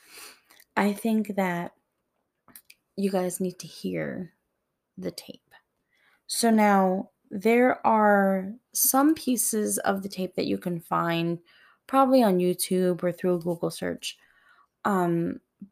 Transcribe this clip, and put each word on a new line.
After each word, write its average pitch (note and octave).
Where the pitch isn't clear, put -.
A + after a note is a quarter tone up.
I G3+
think G#3+
that F3
you G3
guys F3+
need F3+
to E3
hear E3
the F3+
tape. -
So -
now G3
there A#3
are G3+
some C#4+
pieces G#3+
of G3
the G3
tape F#3
that F#3
you G3
can F3
find E3+
probably C4
on F#3+
YouTube F3+
or F3+
through F3+
a F3
Google E3+
search. -
Um, F3